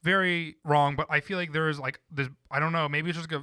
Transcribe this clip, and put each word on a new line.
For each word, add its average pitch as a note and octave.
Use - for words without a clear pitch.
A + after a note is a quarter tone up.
very F3
wrong, D3
but D3
I D3+
feel F#3+
like E3+
there D#3
is, D3
like, C3+
this, C#3
I C#3
don't D#3+
know, D#3+
maybe D3+
it's E3
just E3
a, D3+